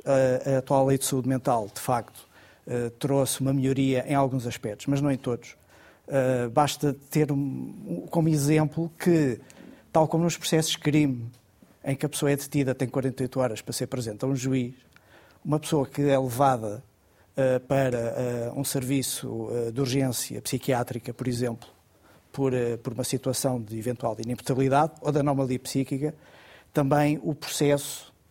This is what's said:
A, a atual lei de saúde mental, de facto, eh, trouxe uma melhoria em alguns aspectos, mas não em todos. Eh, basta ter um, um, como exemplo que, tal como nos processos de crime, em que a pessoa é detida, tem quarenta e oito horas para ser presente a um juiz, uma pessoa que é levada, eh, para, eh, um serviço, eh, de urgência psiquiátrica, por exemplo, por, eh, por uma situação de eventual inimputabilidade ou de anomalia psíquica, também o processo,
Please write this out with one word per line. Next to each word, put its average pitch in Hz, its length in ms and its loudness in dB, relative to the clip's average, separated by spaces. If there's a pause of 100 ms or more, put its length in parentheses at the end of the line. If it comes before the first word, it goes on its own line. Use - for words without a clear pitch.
A, 131 440 2
a 135 100 2
atual 135 260 2
lei 135 120 4
de 131 60 -4
saúde 127 240 -2
mental, 123 480 0
de - 60 -10
facto, - 440 -4 (400)
eh, 120 320 -4
trouxe 139 440 0
uma 135 100 0
melhoria 135 560 2
em 143 80 0
alguns 131 320 0
aspectos, 110 400 -8
mas 139 140 0
não 143 100 2
em 131 60 0
todos. - 400 -6 (480)
Eh, 127 440 0
basta 143 440 2 (160)
ter 147 220 2
um, 139 60 0
um, 135 720 -6
como 165 180 2
exemplo 156 720 2
que, 156 400 4 (500)
tal 160 160 6
como 165 200 2
nos 165 100 2
processos - 380 2
de - 60 -6
crime, 139 520 2 (500)
em 139 140 -2
que 156 100 -4
a 143 40 0
pessoa 143 200 0
é 143 60 4
detida, 139 400 -2
tem 127 140 -2
quarenta 131 340 -2
e - 20 0
oito 127 140 -4
horas 117 220 0
para - 100 -10
ser 120 160 -4
presente 113 380 -6
a - 20 0
um 139 80 0
juiz, 131 380 -2 (720)
uma 147 160 0
pessoa 143 260 0
que - 140 -6
é 139 180 4
levada, 123 640 0 (540)
eh, 131 200 2
para, 131 400 0
eh, 120 560 -4
um 135 120 -4
serviço, 123 840 -4
eh, 117 220 -4
de 113 80 -6
urgência 131 600 -2
psiquiátrica, 120 720 -4
por 127 120 -8
exemplo, 120 440 -4 (640)
por, 135 200 0
eh, 120 220 0
por 120 160 -8
uma 120 140 -6
situação 127 560 -2
de 110 180 -8
eventual 117 400 -4
inimputabilidade 135 800 2
ou 147 100 -2
de 147 100 2
anomalia 135 380 0
psíquica, 135 560 -4 (600)
também 147 500 4
o 160 100 -2
processo, - 800 -2 (180)